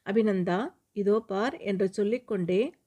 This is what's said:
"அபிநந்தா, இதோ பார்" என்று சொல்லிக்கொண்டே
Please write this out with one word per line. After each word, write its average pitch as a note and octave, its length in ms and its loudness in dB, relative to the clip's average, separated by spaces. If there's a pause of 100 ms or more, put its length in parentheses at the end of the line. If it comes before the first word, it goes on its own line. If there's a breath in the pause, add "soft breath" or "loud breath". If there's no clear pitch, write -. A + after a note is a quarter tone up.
"அபிநந்தா, G3+ 680 0 (180)
இதோ G3+ 280 0
பார்" A3 380 -4
என்று G3 320 -2
சொல்லிக்கொண்டே G#3 840 -2 (140)